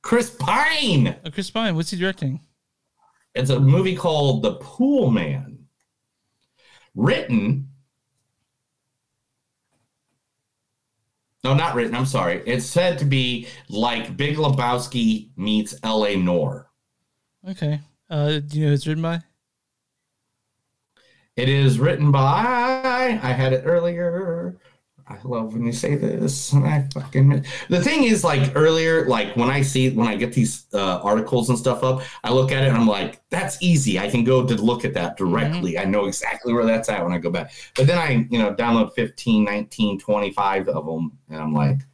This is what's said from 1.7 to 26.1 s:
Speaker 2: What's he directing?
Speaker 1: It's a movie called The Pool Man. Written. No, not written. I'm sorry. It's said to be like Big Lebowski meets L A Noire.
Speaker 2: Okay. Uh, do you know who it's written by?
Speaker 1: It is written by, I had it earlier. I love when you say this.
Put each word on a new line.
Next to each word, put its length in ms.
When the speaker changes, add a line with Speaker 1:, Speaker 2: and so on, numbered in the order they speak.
Speaker 2:
What's 160
he 60
directing? 420
Speaker 1:
It's 140
a 100
movie 360
called 480
The 120
Pool 560
Man. 540
Written. 720
No, 100
not 220
written. 180
I'm 120
sorry. 400
It's 200
said 340
to 60
be 420
like 480
Big 220
Lebowski 1000
meets 480
L 220
A 100
Noire. 520
Speaker 2:
Okay. 320
Uh, 300
do 180
you 60
know 60
who 60
it's 120
written 160
by? 180
Speaker 1:
It 140
is 300
written 320
by, 1120
I 100
had 220
it 120
earlier. 920
I 180
love 280
when 120
you 80
say 220
this. 580